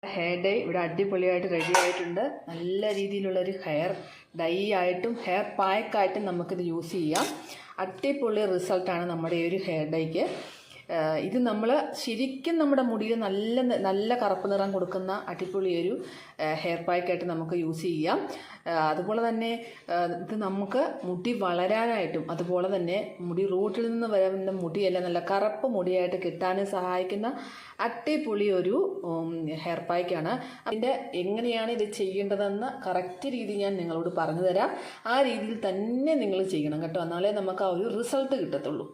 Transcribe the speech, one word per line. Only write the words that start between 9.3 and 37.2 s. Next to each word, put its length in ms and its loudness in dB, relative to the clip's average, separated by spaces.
ഈ 80 2
ഒരു 160 0
ഹെയർ 280 0
ഡൈക്ക്. 300 0
ഏഹ്, 320 2
ഇത് 180 0
നമ്മൾ 240 2
ശരിക്കും 600 -2
നമ്മുടെ 280 6
മുടിയിൽ 240 0
നല്ല 460 2
ന-, 160 2
നല്ല 380 2
കറുപ്പ് 280 2
നിറം 240 2
കൊടുക്കുന്ന 360 0
അടിപൊളി 480 0
ഒരു, 140 0
ഏഹ്, 200 0
ഹെയർ 240 0
പാക്കായിട്ട് 440 2
നമുക്ക് 300 -2
യൂസ് 260 -2
ചെയ്യാം. 320 2
ഏഹ്, 200 4
അതുപോലെ 360 0
തന്നെ, 220 0
ഏഹ്, 180 2
ഇത് 200 -6
നമുക്ക് 380 0
മുടി 240 -2
വളരാനായിട്ടും 880 2
അതുപോലെ 420 0
തന്നെ 220 0
മുടി 260 0
റൂട്ടിൽ 380 0
നിന്ന് 240 0
വരുന്ന 360 2
മുടിയെല്ലാം 440 2
നല്ല 140 0
കറുപ്പ് 440 2
മുടിയായിട്ട് 500 2
കിട്ടാനും 480 0
സഹായിക്കുന്ന 580 0
അടിപൊളി 640 0
ഒരു, 160 2
ഉം, 200 -2
ഹെയർ 260 -2
പാക്കാണ്. 440 0
അതിൻ്റെ 240 0
എങ്ങനെയാണ് 560 0
ഇത് 80 2
ചെയ്യേണ്ടതെന്ന് 680 0
കറക്റ്റ് 520 -2
രീതി 260 -4
ഞാൻ 180 0
നിങ്ങളോട് 380 -2
പറഞ്ഞു 300 0
തരാം. 200 4
ആ 20 4
രീതിയിൽ 280 -2
തന്നെ 560 2
നിങ്ങൾ 180 2
ചെയ്യണം 320 0
കേട്ടോ, 220 -2
എന്നാലേ 320 2